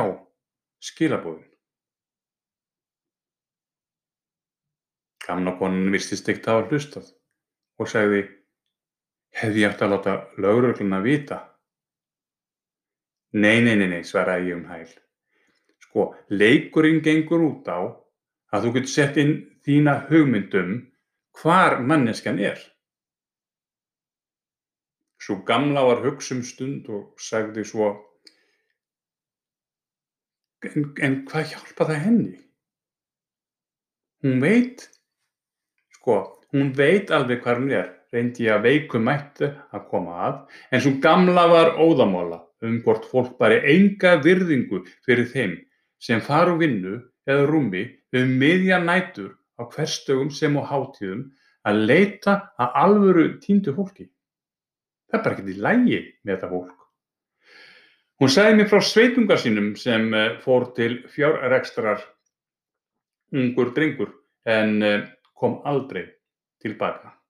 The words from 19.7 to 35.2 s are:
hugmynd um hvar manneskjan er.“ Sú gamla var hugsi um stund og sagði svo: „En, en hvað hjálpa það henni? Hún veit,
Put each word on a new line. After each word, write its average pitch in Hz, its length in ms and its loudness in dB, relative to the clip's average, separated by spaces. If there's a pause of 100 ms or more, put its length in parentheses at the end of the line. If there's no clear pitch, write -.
hugmynd 127 500 2
um 90 120 -4 (680)
hvar 165 480 2
manneskjan 120 520 -2 (120)
er.“ - 80 -14 (2500)
Sú 101 160 -8 (100)
gamla 139 380 0
var 120 180 2
hugsi 135 320 -6
um 123 80 -6
stund - 460 -12
og 101 320 -14
sagði 107 460 -6
svo: 107 240 -2 (2750)
„En, 143 320 -6
en 135 160 0 (140)
hvað 151 240 -6
hjálpa - 340 -6
það 151 180 -4
henni? 190 300 0 (1900)
Hún 131 200 0
veit, 233 460 0 (1080)